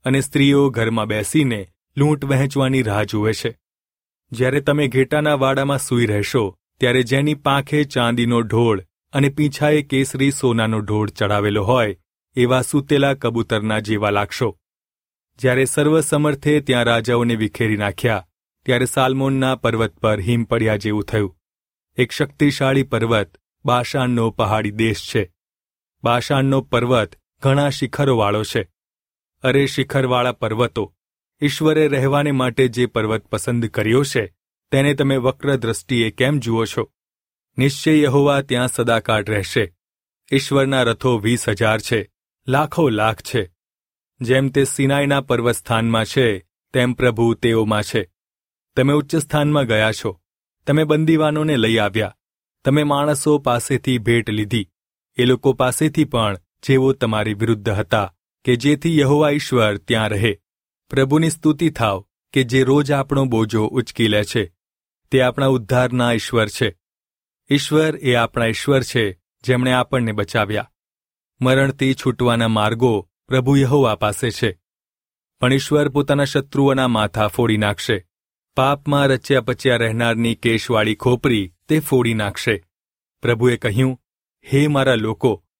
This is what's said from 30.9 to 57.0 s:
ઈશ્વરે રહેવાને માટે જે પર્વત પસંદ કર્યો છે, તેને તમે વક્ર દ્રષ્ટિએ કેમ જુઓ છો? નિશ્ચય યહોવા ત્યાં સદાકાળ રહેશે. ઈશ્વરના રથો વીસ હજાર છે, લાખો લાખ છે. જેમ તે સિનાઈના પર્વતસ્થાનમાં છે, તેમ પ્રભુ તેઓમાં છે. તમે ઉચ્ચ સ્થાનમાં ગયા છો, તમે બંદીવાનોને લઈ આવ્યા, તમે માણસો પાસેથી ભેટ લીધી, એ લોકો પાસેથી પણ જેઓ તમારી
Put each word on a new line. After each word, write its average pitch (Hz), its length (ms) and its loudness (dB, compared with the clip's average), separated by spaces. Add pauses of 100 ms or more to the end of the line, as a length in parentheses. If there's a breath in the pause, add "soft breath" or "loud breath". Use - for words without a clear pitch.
ઈશ્વરે 156 460 2
રહેવાને 143 440 0
માટે 127 360 0
જે 123 180 0
પર્વત 110 400 -2
પસંદ 117 400 -2
કર્યો 110 380 0
છે, 123 300 -4 (380)
તેને 143 220 2
તમે 139 240 0
વક્ર 131 380 0
દ્રષ્ટિએ 113 560 -2
કેમ 139 280 0
જુઓ 113 260 -2
છો? - 260 -6 (640)
નિશ્ચય 143 440 2
યહોવા 139 400 4
ત્યાં 127 260 -2
સદાકાળ 113 560 0
રહેશે. 101 500 -2 (580)
ઈશ્વરના 135 520 0
રથો 117 340 0
વીસ 113 320 -2
હજાર 110 300 0
છે, 107 300 -4 (380)
લાખો 147 420 0
લાખ 107 320 0
છે. 101 300 -6 (680)
જેમ 131 280 2
તે 135 140 0
સિનાઈના 139 580 0
પર્વતસ્થાનમાં 117 840 -2
છે, 113 340 0 (340)
તેમ 123 200 0
પ્રભુ 117 400 2
તેઓમાં 110 500 0
છે. - 260 -4 (640)
તમે 135 180 2
ઉચ્ચ 147 220 -2
સ્થાનમાં 147 500 0
ગયા 110 260 0
છો, 104 300 -8 (460)
તમે 151 160 2
બંદીવાનોને 156 720 0
લઈ 113 200 2
આવ્યા, 104 380 -2 (500)
તમે 147 180 2
માણસો 147 540 0
પાસેથી 127 600 -2
ભેટ 117 320 0
લીધી, 107 400 -4 (480)
એ 123 80 2
લોકો 127 280 2
પાસેથી 151 520 0
પણ 107 320 -2 (260)
જેઓ 131 300 2
તમારી 107 400 -2